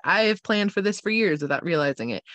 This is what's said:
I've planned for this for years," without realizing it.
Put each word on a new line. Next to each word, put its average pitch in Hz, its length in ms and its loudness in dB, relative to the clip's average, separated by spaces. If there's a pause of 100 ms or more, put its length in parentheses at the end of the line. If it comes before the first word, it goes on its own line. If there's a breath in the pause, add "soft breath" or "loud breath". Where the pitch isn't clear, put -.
I've 214 400 2
planned 208 300 0
for 208 100 0
this 202 180 -2
for - 80 -6
years," 208 320 2
without 143 240 -2
realizing 143 460 -2
it. 98 80 -6 (160 loud breath)